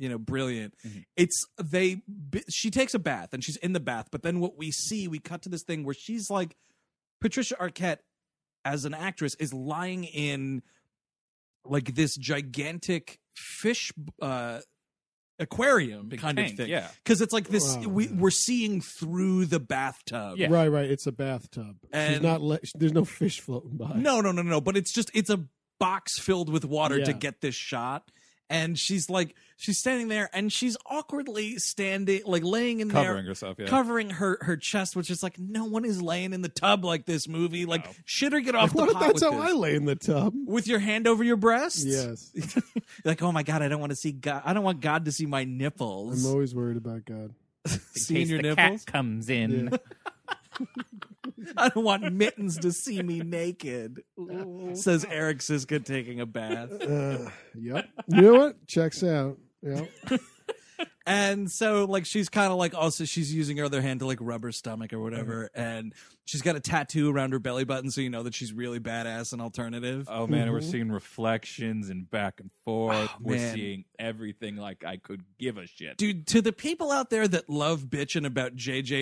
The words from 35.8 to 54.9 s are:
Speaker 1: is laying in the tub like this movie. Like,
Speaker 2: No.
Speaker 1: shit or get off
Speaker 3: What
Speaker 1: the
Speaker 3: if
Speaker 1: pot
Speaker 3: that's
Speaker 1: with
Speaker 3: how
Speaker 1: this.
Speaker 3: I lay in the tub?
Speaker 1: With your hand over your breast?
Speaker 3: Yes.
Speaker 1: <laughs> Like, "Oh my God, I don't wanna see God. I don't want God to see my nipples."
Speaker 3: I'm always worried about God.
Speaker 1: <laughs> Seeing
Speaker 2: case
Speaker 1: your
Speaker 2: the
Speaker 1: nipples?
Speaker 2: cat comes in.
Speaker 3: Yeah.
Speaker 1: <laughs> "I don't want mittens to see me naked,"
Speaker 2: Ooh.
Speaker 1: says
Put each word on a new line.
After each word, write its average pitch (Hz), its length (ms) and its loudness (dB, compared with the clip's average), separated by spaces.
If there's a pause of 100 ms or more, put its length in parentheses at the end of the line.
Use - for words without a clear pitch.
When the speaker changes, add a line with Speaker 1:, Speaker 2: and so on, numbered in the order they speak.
Speaker 1:
is 190 160 0
laying 180 320 -2
in 185 80 -4
the 175 80 -4
tub 196 340 4
like 165 220 -2
this 160 200 0
movie. 170 380 -2
Like, 165 220 -2
Speaker 2:
No. - 60 -16 (120)
Speaker 1:
shit 277 300 0
or 294 60 4
get 247 140 0
off 226 200 6
Speaker 3:
What 320 100 4
Speaker 1:
the 381 60 8
Speaker 3:
if - 20 8
Speaker 1:
pot - 80 2
Speaker 3:
that's 311 140 8 (100)
Speaker 1:
with 294 80 6
Speaker 3:
how 285 100 0
Speaker 1:
this. 339 80 2
Speaker 3:
I 359 40 4
lay 160 220 4
in 147 100 2
the 143 100 2
tub? 190 380 2 (120)
Speaker 1:
With 208 220 0
your 226 100 4
hand 214 300 2
over 233 160 6
your 240 120 6
breast? 226 480 4
Speaker 3:
Yes. 131 520 -2
Speaker 1:
<laughs> 160 260 0 (420)
Like, 160 180 0
"Oh 175 100 2
my 156 100 2
God, 151 180 0
I 147 80 2
don't 151 120 0
wanna 143 160 -4
see 151 160 -4
God. 139 340 -4
I 170 80 4
don't 208 80 2
want 185 180 2
God 156 260 2
to 147 60 0
see 156 140 -2
my 135 180 0
nipples." 127 800 -2
Speaker 3:
I'm 131 60 2
always 135 240 2
worried 120 220 0
about 113 280 -6
God. 110 300 -12 (140)
Speaker 1:
<laughs> - 180 -14 (300)
Seeing - 240 0
Speaker 2:
case 165 100 0
Speaker 1:
your 160 80 2
Speaker 2:
the 151 160 0
Speaker 1:
nipples? 180 300 4
Speaker 2:
cat - 80 -20
comes 113 360 -2
in. 117 440 2
Speaker 3:
Yeah. 254 40 2 (800)
Speaker 1:
<laughs> 247 1000 -12
"I 247 120 6
don't 226 160 2
want 202 280 2
mittens 202 460 2
to 175 140 2
see 190 300 -4
me 170 180 -2
naked," 165 840 -6 (160)
Speaker 2:
Ooh. 180 560 -10
Speaker 1:
says 180 360 4